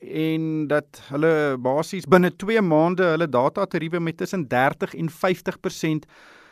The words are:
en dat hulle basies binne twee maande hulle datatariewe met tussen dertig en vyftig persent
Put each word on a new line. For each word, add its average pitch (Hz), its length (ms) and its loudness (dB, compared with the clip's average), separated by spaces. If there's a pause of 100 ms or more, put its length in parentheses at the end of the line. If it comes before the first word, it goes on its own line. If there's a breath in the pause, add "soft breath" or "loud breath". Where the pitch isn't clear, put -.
en 160 680 -2
dat - 400 -4
hulle 147 500 2
basies 143 480 -2
binne 180 300 4
twee 220 240 0
maande 175 420 2
hulle 165 240 2
datatariewe 160 720 -2
met 165 180 -4
tussen 180 300 -6
dertig 139 460 0
en 165 140 -4
vyftig - 520 -4
persent 160 460 -6 (460 soft breath)